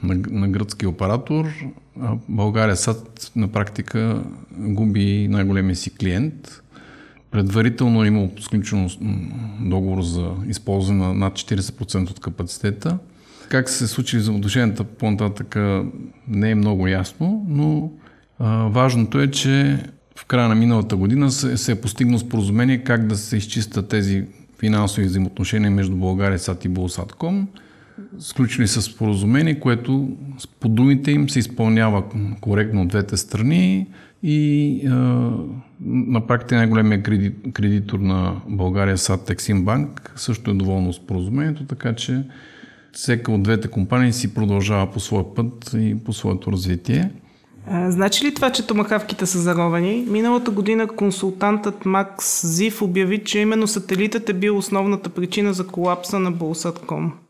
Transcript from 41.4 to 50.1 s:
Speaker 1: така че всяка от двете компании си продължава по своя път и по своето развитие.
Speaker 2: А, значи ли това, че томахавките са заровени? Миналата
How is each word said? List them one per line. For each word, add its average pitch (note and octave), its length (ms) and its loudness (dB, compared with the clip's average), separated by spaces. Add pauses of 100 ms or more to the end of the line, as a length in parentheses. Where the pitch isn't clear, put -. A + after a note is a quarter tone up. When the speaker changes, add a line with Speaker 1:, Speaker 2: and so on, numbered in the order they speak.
Speaker 1:
така C3 300 -4
че C3 280 -2 (720)
всяка A#2 380 -2
от G2+ 120 2
двете A2 240 2
компании A#2+ 460 2
си G#2+ 200 -2
продължава G2+ 580 2
по - 80 -4
своя F#2+ 360 -2
път A#2+ 420 -4
и G#2+ 180 2 (100)
по A2+ 80 -4
своето G2 380 -2
развитие. F#2+ 600 0 (560)
Speaker 2:
А, F3+ 240 0
значи G3 340 2
ли C#4+ 80 0
това, C4+ 180 0
че A3+ 160 -4
томахавките G#3 580 -2
са F3 140 -2
заровени? F3 680 0
Миналата A#3 420 2